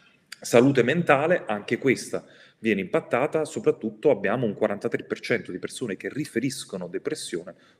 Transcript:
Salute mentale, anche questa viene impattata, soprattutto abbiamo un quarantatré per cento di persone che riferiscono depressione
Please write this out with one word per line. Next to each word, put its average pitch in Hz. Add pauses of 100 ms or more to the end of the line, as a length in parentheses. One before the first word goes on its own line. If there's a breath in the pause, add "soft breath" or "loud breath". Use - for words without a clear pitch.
(380 soft breath)
Salute 127
mentale, 156
anche 107
questa 107 (340 loud breath)
viene 104
impattata, 147
soprattutto 123
abbiamo 107
un 101
quarantatré 104
per -
cento 101
di 90
persone -
che 98
riferiscono 117
depressione 90 (260 soft breath)